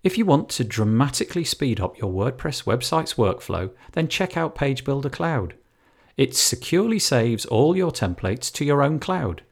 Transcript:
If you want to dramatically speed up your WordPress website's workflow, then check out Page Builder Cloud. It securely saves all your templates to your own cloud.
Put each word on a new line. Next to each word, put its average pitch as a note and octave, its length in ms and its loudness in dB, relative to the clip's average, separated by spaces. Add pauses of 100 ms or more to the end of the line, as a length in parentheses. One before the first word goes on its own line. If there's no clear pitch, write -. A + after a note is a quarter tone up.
If F#3 160 0
you A3 80 2
want D3+ 240 4
to - 120 -4
dramatically A2+ 800 0
speed A#2+ 380 -2
up - 180 -4
your F#2+ 140 -4
WordPress B2 520 -4
website's B2+ 500 0
workflow, F#2 560 0 (220)
then D#3+ 160 0
check F#3 280 -2
out E3 180 -2
Page C#3 300 -2
Builder C#3 240 -2
Cloud. C3 460 -2 (640)
It - 180 2
securely G3+ 640 0
saves A#2 480 2
all D3 320 4
your F3 120 0
templates G2 640 -4
to - 140 -4
your C#3+ 160 4
own D3 160 2
cloud. C#3 420 -4 (120)